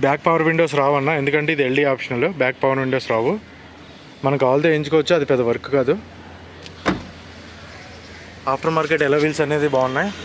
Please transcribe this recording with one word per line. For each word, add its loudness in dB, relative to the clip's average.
బ్యాక్ 2
పవర్ 4
విండోస్ 2
రావన్న, 2
ఎందుకంటే 0
ఇది 2
ఎల్డీ 2
ఆప్షనల్, -2
బ్యాక్ 0
పవర్ 2
విండోస్ -2
రావు. 0
మనం 2
కావాలితే 4
వేయించుకోవచ్చు, 2
అది 0
పెద్ద 4
వర్క్ -2
కాదు. 2
ఆఫ్టర్ -2
మార్కెట్ 2
ఎలా 2
వీల్స్ 0
అనేది 0
బాగున్నాయి. 0